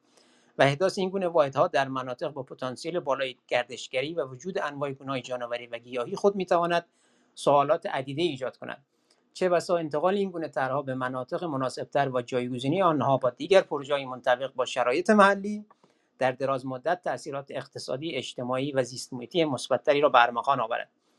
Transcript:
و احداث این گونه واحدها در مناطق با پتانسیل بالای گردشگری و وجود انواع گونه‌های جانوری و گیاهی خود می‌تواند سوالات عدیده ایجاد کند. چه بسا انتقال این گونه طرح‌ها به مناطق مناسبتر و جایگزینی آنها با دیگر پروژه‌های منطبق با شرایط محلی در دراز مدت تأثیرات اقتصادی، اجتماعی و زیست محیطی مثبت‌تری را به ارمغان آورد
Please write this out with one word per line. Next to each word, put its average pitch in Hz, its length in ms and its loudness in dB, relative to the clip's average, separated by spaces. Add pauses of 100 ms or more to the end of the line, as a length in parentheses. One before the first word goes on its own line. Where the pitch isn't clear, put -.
(580)
و 156 40 6
احداث 160 360 2
این 190 120 0
گونه 185 180 -2
واحدها 151 400 4
در 139 200 2
مناطق 131 400 -6
با 147 140 -8
پتانسیل 160 580 -8
بالای 135 360 -2 (120)
گردشگری 131 680 -4
و 156 120 -4
وجود 165 320 -10
انواع 143 340 -6
گونه‌های 135 300 -6
جانوری 120 440 -8
و 120 120 -12
گیاهی 123 380 -8
خود 202 200 2
می‌تواند 175 500 2 (480)
سوالات 143 520 4
عدیده 139 360 -4
ایجاد 127 340 -4
کند. - 280 -12 (480)
چه 185 160 0
بسا 175 280 2
انتقال 160 380 0
این 196 160 0
گونه 165 180 -6
طرح‌ها 135 340 -2
به 131 120 -6
مناطق 127 500 -4
مناسبتر 139 640 -2
و 127 140 -2
جایگزینی 131 600 -2
آنها 135 340 4
با 123 140 0
دیگر 180 300 4
پروژه‌های 139 440 -2
منطبق 127 500 0
با 123 100 -2
شرایط 127 460 2
محلی 202 540 4 (540)
در 131 140 2
دراز 131 340 -4
مدت 131 360 -4
تأثیرات 139 480 -6
اقتصادی، 139 640 -8
اجتماعی 131 580 -4
و 131 100 2
زیست 120 300 -12
محیطی 135 320 -2
مثبت‌تری 143 560 0
را 147 80 6
به 123 140 8
ارمغان 120 380 2
آورد 113 280 -4 (300)